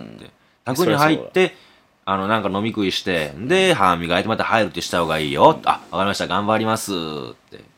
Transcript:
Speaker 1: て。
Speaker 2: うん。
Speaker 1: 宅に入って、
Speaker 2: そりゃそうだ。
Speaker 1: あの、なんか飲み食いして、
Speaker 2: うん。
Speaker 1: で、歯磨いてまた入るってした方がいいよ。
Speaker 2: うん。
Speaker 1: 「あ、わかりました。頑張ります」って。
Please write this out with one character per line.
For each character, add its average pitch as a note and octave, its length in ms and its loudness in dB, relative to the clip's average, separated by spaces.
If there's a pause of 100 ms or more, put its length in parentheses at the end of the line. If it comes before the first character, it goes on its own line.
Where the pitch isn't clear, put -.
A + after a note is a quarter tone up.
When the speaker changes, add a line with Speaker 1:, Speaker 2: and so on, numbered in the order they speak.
(200)
Speaker 1:
て。 - 60 -18
Speaker 2:
う - 20 -20
ん。 - 40 -20 (340)
Speaker 1:
宅 C3 200 -2
に D#3+ 100 2
入 D3+ 200 4
っ - 20 -4
て、 B2+ 60 -8 (100)
Speaker 2:
そ F3+ 60 2
り F#3 60 6
ゃ - 40 -2
そ - 40 -12
う - 20 -20
だ。 - 580 -10
Speaker 1:
あ G2 40 0
の、 F#2+ 120 -2
な A2 100 2
ん G2 40 -4
か G2 60 -2
飲 G2 140 -2
み A2+ 60 -2
食 G#2 160 0
い F2+ 80 2
し - 100 -4
て、 D#2+ 320 -2
Speaker 2:
う D2+ 60 -12
ん。 A#2 60 -6
Speaker 1:
で、 F#3 260 4
歯 F#2 240 4
磨 E2+ 220 0
い - 40 2
て G#2 60 -4
ま A2 80 0
た F#2 80 -2
入 G#2+ 200 2
る - 40 -4
っ - 20 -10
て - 100 -8
し - 80 -10
た F2+ 120 0
方 E2 60 0
が D#2 120 0
い D2+ 100 -2
い - 40 -4
よ。 B2+ 260 4
Speaker 2:
う - 20 -14
ん。 - 60 -
Speaker 1:
「あ、 - 140 0 (100)
わ E2+ 60 -4
か F#2 60 0
り - 20 0
ま G2+ 80 0
し - 40 -4
た。 F2 100 -4
頑 G2 200 -2
張 G#2+ 100 2
り A2 80 0
ま A2 120 0
す」 G2+ 160 -6
っ - 20 -2 (560)
て。 G1+ 120 -20 (140)